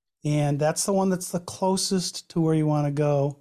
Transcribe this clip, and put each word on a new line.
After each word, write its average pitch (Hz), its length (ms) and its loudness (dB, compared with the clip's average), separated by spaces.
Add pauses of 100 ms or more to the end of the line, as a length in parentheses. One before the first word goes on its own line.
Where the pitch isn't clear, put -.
(240)
And 147 360 0
that's 151 260 0
the 202 80 0
one 190 160 2
that's 180 220 -4
the 180 80 -4
closest 190 920 -2
to 170 100 0
where 160 120 2
you 156 140 2
wanna 147 240 0
go. 143 500 0